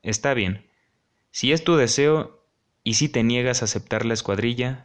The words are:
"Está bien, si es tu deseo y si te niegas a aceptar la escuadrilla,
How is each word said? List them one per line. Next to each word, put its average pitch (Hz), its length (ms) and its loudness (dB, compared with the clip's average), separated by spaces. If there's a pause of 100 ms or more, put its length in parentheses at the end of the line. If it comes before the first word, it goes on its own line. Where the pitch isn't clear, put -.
"Está 127 320 -2
bien, 104 320 -2 (640)
si 131 220 0
es 160 120 0
tu 170 120 4
deseo 143 680 0 (400)
y 113 100 -2
si 151 140 0
te 123 140 0
niegas 123 400 0
a - 20 -2
aceptar 110 400 -4
la 113 100 0
escuadrilla, 120 720 -2